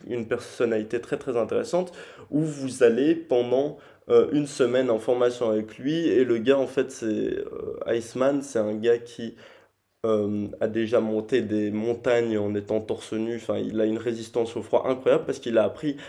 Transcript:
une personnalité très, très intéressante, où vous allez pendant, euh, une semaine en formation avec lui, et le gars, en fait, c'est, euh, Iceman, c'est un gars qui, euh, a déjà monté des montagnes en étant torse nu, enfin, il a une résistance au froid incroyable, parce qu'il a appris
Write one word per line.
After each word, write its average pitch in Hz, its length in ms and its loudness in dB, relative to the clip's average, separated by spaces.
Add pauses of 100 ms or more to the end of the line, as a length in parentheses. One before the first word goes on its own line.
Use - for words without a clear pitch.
une 117 200 -6
personnalité 113 720 -2
très, 139 180 -6
très 117 200 -4
intéressante, 110 560 -2 (360)
où 147 120 0
vous 135 420 -2
allez 131 320 4
pendant, 131 640 0 (320)
euh, 117 220 8
une 147 160 0
semaine 127 420 2
en 110 100 2
formation 123 500 2
avec 107 280 -2
lui, 156 300 -2
et 113 160 6
le 117 140 2
gars, 131 200 4
en 127 100 0
fait, 131 240 -2
c'est, - 140 -10
euh, - 840 -4
Iceman, 127 540 0
c'est 135 180 -4
un 107 160 -2
gars 117 220 4
qui, 117 380 -12 (720)
euh, 104 420 2 (120)
a 110 80 0
déjà 110 320 2
monté 110 420 0
des 104 300 0
montagnes 117 680 0
en 104 160 -2
étant 107 280 -2
torse 107 320 -8
nu, 113 240 -4
enfin, 104 220 -4
il 107 200 -4
a 110 60 2
une 110 120 0
résistance 113 600 -4
au 110 40 -4
froid - 260 0
incroyable, 131 380 2
parce 139 140 -4
qu'il 113 180 0
a 107 60 6
appris 139 320 -2 (140)